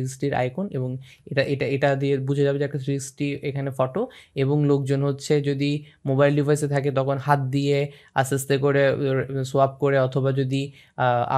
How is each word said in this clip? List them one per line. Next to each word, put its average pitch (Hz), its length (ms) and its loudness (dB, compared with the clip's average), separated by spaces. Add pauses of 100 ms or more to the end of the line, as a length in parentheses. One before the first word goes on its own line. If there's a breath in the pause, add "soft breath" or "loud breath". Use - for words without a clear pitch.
সিক্সটির 131 280 -6 (100)
আইকন, 127 240 -4 (100)
এবং 127 140 -4 (400 loud breath)
এটা, 135 120 0 (100)
এটা, 131 140 -2 (100)
এটা 139 120 0 (140)
দিয়ে 139 120 0 (140)
বোঝা 143 180 0
যাবে 139 140 0
যে 143 80 0
একটা 143 160 -6
থ্রি 139 120 -2
সিক্সটি 139 300 -8 (220)
এখানে 139 300 -4
ফটো। 135 240 0 (400 loud breath)
এবং 139 140 2 (140)
লোকজন 139 380 2
হচ্ছে 139 260 -2 (140)
যদি 143 220 0 (400 loud breath)
মোবাইল 143 280 4
ডিভাইসে 147 360 2
থাকে 139 240 0
তখন 135 180 0 (100)
হাত 143 140 4 (140)
দিয়ে 143 240 2 (420 loud breath)
আস্তে 131 180 0
আস্তে 135 160 0 (100)
করে 139 180 4 (680)
সোয়াপ 135 220 2 (100)
করে, 139 140 4 (100)
অথবা 135 240 0 (100)
যদি, 135 220 -2 (420 loud breath)
আহ, 120 180 2 (160)